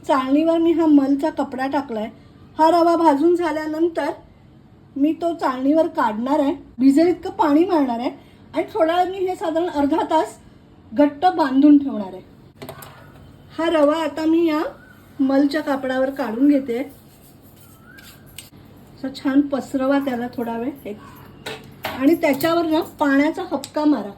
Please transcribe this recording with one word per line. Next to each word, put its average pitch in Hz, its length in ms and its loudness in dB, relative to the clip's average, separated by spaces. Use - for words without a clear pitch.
चाळणीवर 302 520 0
मी 330 140 2
हा 320 140 2
मलचा 285 460 4
कपडा 269 340 -6
टाकलाय. 233 420 -6
हा 320 120 6
रवा 339 260 4
भाजून 320 400 4
झाल्यानंतर 311 760 -2
मी 285 160 0
तो 339 120 -2
चाळणीवर 285 540 0
काढणार 247 520 -2
आहे, 285 140 0
भिजेल 277 300 6
इतकं 359 240 -2
पाणी 311 320 2
मारणार 285 340 0
आहे 254 120 -4
आणि 339 100 -2
थोडा 339 220 0
वेळ 359 140 0
मी 392 80 -8
हे 370 180 -4
साधारण 330 340 -4
अर्धा 285 400 0
तास 330 260 -2
घट्ट 285 340 0
बांधून 294 520 4
ठेवणार 214 340 -4
आहे. 185 100 -16
हा 330 120 -2
रवा 311 320 2
आता 311 240 -4
मी 330 200 2
या 311 160 0
मलच्या 277 420 2
कापडावर 262 480 -2
काढून 247 380 0
घेते. 262 300 0
असं 269 180 -10
छान 277 280 0
पसरवा 269 560 -2
त्याला 247 280 -4
थोडा 233 220 -6
वेळ 240 120 -6
एक, 208 120 -12
आणि 277 300 2
त्याच्यावर 330 520 0
ना 311 140 0
पाण्याचा 294 500 0
हबका 302 340 -4
मारा. 220 340 0